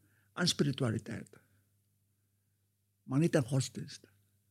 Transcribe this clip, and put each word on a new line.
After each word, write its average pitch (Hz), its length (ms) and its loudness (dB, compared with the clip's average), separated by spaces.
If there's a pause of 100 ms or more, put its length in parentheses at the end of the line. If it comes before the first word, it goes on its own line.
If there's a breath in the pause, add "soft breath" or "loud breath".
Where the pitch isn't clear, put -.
(320)
aan 175 160 0
spiritualiteit. 123 800 -2 (1700)
Maar 131 160 0
niet 170 180 4
aan 143 100 4
godsdienst. - 540 -4 (500)